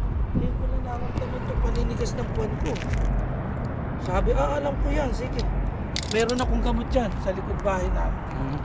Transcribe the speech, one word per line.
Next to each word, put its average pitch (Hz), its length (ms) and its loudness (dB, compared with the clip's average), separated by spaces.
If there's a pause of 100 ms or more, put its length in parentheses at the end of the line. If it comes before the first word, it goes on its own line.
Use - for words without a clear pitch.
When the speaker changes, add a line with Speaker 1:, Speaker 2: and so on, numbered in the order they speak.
(360)
Speaker 1:
ngayon - 160 2
ko - 140 -2
lang - 180 0
nararamdaman - 580 -2
yung - 200 0
paninigas - 500 0
ng - 200 -2
buwan 220 280 0
ko. - 100 0 (1300)
Sabi, 190 280 2
"Ah, 277 240 2
alam 285 200 0
ko 294 120 2
yan. 277 220 2
Sige. - 300 -2 (720)
Meron 226 240 4
akong 240 240 2
gamot 233 280 2
dyan 240 200 2 (100)
sa 196 140 -2
likod 196 280 -2
bahay 185 280 2
namin." 151 320 2 (100)
Speaker 2:
Mhm. 135 340 -2